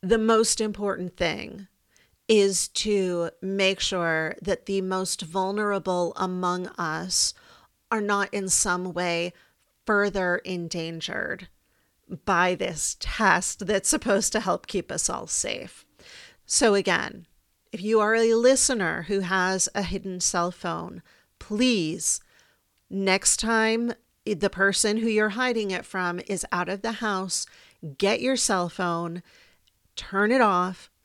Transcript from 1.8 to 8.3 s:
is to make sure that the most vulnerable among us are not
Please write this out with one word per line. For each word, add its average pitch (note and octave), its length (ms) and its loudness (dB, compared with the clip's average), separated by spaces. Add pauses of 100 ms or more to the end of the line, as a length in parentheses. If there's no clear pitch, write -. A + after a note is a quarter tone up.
is G3 400 4
to F#3 640 -2 (100)
make F#3+ 400 0
sure E3 600 0
that F#3 240 -2
the G3 160 0
most F#3 400 -4
vulnerable F#3+ 920 -2
among F3+ 500 -2 (120)
us E3 540 -2 (580)
are A3 120 0
not G3+ 300 0